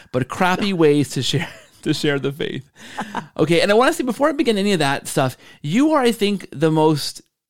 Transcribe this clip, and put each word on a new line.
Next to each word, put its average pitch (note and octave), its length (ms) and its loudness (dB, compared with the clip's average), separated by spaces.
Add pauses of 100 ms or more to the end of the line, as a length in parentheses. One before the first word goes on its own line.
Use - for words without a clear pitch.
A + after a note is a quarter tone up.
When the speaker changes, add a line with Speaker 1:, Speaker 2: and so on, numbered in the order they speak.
(120)
Speaker 1:
but B2+ 160 -2
crappy F#3 460 0
Speaker 2:
<laughs> E3 120 2
Speaker 1:
ways D3 260 4
to C#3 100 -4
share, C#3+ 260 -2 (180)
<laughs> - 180 -20
to D3+ 100 0
share C#3+ 260 -2
the C#3 120 -4
faith. C#3 380 -8 (680)
Okay, E3 240 2
and F#3+ 100 2
I G#3 40 4
wanna C4 180 4
say, D#4+ 100 -4
before C4 260 0
I - 40 -2
begin A#3+ 240 0
any G3+ 160 0
of F3 60 2
that C#3 280 -2
stuff, C3 300 -2 (240)
you A#3+ 300 2
are, D4+ 100 2
I A#3+ 100 2
think, G3+ 400 -2
the D#3 200 0
most D#3 500 2 (280)